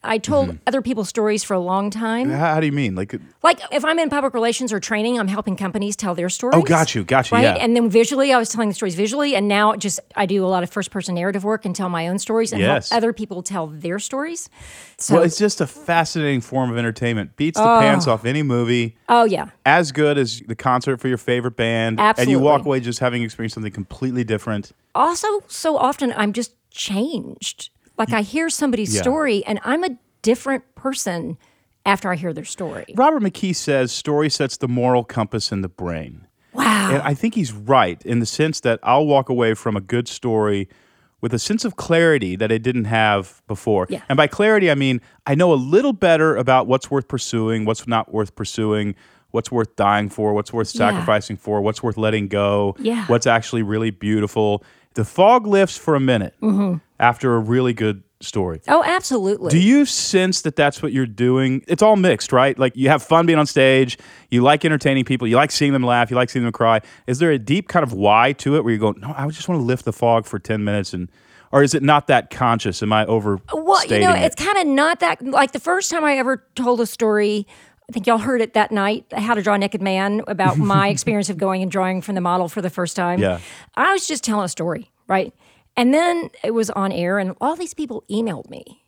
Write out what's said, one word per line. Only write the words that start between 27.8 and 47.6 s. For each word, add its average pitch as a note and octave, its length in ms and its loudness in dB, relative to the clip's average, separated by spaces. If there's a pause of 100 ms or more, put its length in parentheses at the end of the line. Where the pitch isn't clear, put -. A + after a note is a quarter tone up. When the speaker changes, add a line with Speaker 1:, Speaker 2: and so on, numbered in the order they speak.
Speaker 1:
Like, A3 140 -2
I A3 100 0
hear D4+ 280 -4
somebody's A#3+ 440 -2
Speaker 2:
Yeah. G3 80 0
Speaker 1:
story, C4 440 0
and G#3 180 -4
I'm D#4 200 -2
a F4+ 60 -4 (320)
different B3+ 420 0 (100)
person F3 640 -6 (480)
after G3 260 0
I F3+ 60 -2
hear E3 160 -6
their D#3 120 -10
story. - 400 -10 (100)
Speaker 2:
Robert C#4 280 2
McKee F#3 320 -2
says, C3+ 380 0
"Story D3+ 360 0
sets C#3 280 -2
the C3 120 -4
moral B2 360 2
compass A2 480 -4
in G2+ 100 -4
the F#2+ 60 -6
brain." D#2+ 540 -10 (300)
Speaker 1:
Wow. G#3+ 400 0
Speaker 2:
And C#3 100 0
I C#3+ 120 -2
think A3 200 -4
he's D#3+ 180 -2
right G#2 520 2
in A#2+ 140 0
the A#2 80 0
sense D#3 340 -2
that A#2 220 0
I'll C#3+ 240 2
walk C#3 220 2
away A#2+ 260 2
from G#2+ 220 -4
a G2 40 -2
good A#2 280 -4
story G#2 600 -2 (520)
with A#2+ 120 -4
a A#2+ 60 -2
sense - 260 -4
of G#3+ 120 -6
clarity D#3 600 2
that G#2+ 140 -2
I A2+ 80 2
didn't A#2+ 280 -2
have G#2+ 600 0
before. G2+ 420 -2
Speaker 1:
Yeah. - 200 -8
Speaker 2:
And C3+ 80 0
by D3+ 100 4
clarity, G#3 440 2
I D3 40 4
mean C3+ 260 0 (260)
I C#3 80 2
know F3 180 4
a - 20 6
little E3+ 380 2
better D#3+ 440 4
about B2+ 300 4
what's B2+ 240 0
worth C#3 180 -2
pursuing, A2+ 560 -2